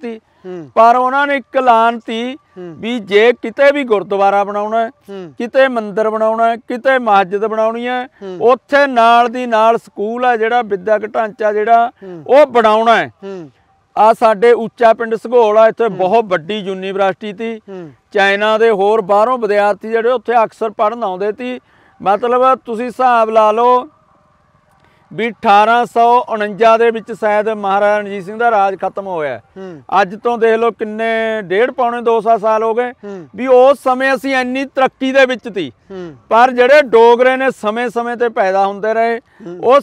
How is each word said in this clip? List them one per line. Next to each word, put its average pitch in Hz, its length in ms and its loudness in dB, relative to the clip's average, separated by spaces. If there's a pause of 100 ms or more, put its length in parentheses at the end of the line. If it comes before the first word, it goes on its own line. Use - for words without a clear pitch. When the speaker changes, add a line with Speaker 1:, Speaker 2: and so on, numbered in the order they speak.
Speaker 1:
ਸੀ, 226 180 -12
Speaker 2:
ਹੂੰ। 175 560 -16
Speaker 1:
ਪਰ 233 220 6
ਉਹਨਾਂ 254 300 0
ਨੇ 285 100 -2
ਇੱਕ - 200 -10
ਐਲਾਨ 233 420 2
ਤੀ 240 360 -8
Speaker 2:
ਹੂੰ। 180 420 -18
Speaker 1:
ਵੀ 233 220 -8
ਜੇ 208 340 2
ਕਿਤੇ 277 400 0
ਵੀ 285 120 -4
ਗੁਰਦੁਆਰਾ 196 600 0
ਬਣਾਉਣਾ 208 360 -4
ਹੈ, 226 100 -4 (200)
Speaker 2:
ਹੂੰ। 180 280 -14
Speaker 1:
ਕਿਤੇ 262 300 0
ਮੰਦਿਰ 214 420 -4
ਬਣਾਉਣਾ 220 380 0
ਹੈ, 233 80 -2
ਕਿਤੇ 254 420 -2
ਮਸਜਿਦ 202 480 0
ਬਣਾਉਣੀ 220 400 -4
ਹੈ, 247 200 -6
Speaker 2:
ਹੂੰ। 185 340 -16
Speaker 1:
ਉੱਥੇ 269 460 2
ਨਾਲ 240 420 4
ਦੀ 247 180 -6
ਨਾਲ 226 320 2
ਸਕੂਲ 226 460 -8
ਆ 247 120 2
ਜਿਹੜਾ, 226 260 -2
ਵਿੱਦਿਅਕ 202 440 -4
ਢਾਂਚਾ 214 460 -4
ਜਿਹੜਾ, 233 380 2 (120)
Speaker 2:
ਹੂੰ। 175 240 -16
Speaker 1:
ਉਹ 285 200 6
ਬਣਾਉਣਾ 226 500 2
ਹੈ। 151 140 -2 (140)
Speaker 2:
ਹੂੰ। 180 260 -14 (480)
Speaker 1:
ਆ 220 140 6
ਸਾਡੇ 220 400 2
ਉੱਚਾ 226 400 2
ਪਿੰਡ 226 220 -4
ਸਘੋਲ 226 440 2
ਆ, 220 100 6
ਇੱਥੇ 226 160 -2
Speaker 2:
ਹੂੰ। 196 120 -2
Speaker 1:
ਬਹੁਤ 196 280 0
ਵੱਡੀ 180 340 -6
ਯੂਨੀਵਰਸਿਟੀ 196 720 -4
ਤੀ। 226 360 -10
Speaker 2:
ਹੂੰ। 180 220 -16 (220)
Speaker 1:
ਚਾਈਨਾ 208 460 2
ਦੇ 226 120 4
ਹੋਰ 208 300 0
ਬਾਹਰੋਂ 208 380 0
ਵਿਦਿਆਰਥੀ 208 520 -2
ਜਿਹੜੇ 226 200 0
ਉੱਥੇ 233 220 -4 (120)
ਅਕਸਰ 220 260 -6
ਪੜ੍ਹਨ 226 340 -4
ਆਉਂਦੇ 196 280 -4
ਤੀ। 247 280 -10 (420)
ਮਤਲਬ 247 520 2
ਤੁਸੀਂ 233 320 -6
ਹਿਸਾਬ 240 440 0
ਲਾ 220 220 4
ਲਓ 247 360 0 (1200)
ਵੀ 220 180 -4
ਅਠਾਰਾਂ 214 560 2
ਸੌ 240 420 2
ਉਣੰਜਾ 214 480 2
ਦੇ 233 140 2
ਵਿੱਚ 226 220 -8
ਸ਼ਾਇਦ 208 360 -2
ਮਹਾਰਾਜਾ 208 500 0
ਰਣਜੀਤ 202 260 -8
ਸਿੰਘ 214 140 -12
ਦਾ 233 120 0
ਰਾਜ 196 300 0
ਖਤਮ 196 260 -8
ਹੋਇਆ। 151 340 -6 (160)
Speaker 2:
ਹੂੰ। 180 260 -16 (200)
Speaker 1:
ਅੱਜ 202 140 -4
ਤੋਂ 240 220 -4
ਦੇਖ 226 160 2
ਲਓ 233 160 0
ਕਿੰਨੇ, 220 720 -6
ਡੇਢ 196 280 -2
ਪੌਣੇ 240 300 -4
ਦੋ 226 200 0
ਸੌ 226 180 2
ਸਾਲ 220 240 0
ਹੋ 226 120 -2
ਗਏ 247 160 -4
Speaker 2:
ਹੂੰ। 196 460 -16
Speaker 1:
ਵੀ 240 100 -6
ਉਸ 254 380 4
ਸਮੇਂ 262 300 0
ਅਸੀਂ 269 220 -4
ਇੰਨੀ 254 280 -4
ਤਰੱਕੀ 262 480 -2
ਦੇ 269 140 4
ਵਿੱਚ 247 280 -8
ਤੀ। 151 180 -8 (180)
Speaker 2:
ਹੂੰ। 180 240 -14 (140)
Speaker 1:
ਪਰ 240 220 4
ਜਿਹੜੇ 254 320 4
ਡੋਗਰੇ 240 540 4
ਨੇ 262 100 -2 (160)
ਸਮੇਂ-ਸਮੇਂ 233 540 -4
ਤੇ 233 120 -2
ਪੈਦਾ 196 380 0
ਹੁੰਦੇ 202 280 -4
ਰਹੇ, 226 260 -2 (260)
Speaker 2:
ਹੂੰ। 175 180 -14
Speaker 1:
ਉਹ 262 180 4